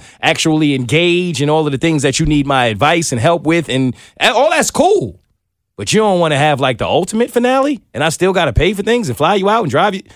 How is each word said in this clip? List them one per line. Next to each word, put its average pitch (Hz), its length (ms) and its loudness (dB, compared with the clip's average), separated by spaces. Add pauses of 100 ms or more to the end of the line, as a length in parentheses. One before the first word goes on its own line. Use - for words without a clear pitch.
(220)
actually 156 540 0
engage 170 640 0
in 147 80 0
all 156 160 0
of 147 60 -2
the 131 60 -2
things 156 260 0
that 139 160 0
you 160 60 -2
need 147 200 2
my 131 200 0
advice 143 480 0
and 117 80 -2
help 170 220 0
with. 160 260 0
And, 127 260 -2 (220)
and 226 180 0
all 277 140 2
that's 311 200 0
cool. 359 480 0 (600)
But 104 160 -6
you 208 80 4
don't 196 180 2
wanna 156 180 2
have, 143 220 2
like, 131 200 -2
the 110 60 -4
ultimate 196 460 -2
finale, 262 480 0 (140)
and 127 100 -4
I 160 60 0
still 185 240 -2
gotta 165 180 0
pay 175 220 0
for 196 100 -6
things 226 240 -2
and 120 100 -6
fly 175 180 2
you 196 120 0
out 220 140 2
and 160 100 -4
drive 185 240 0
you. - 60 -10 (140)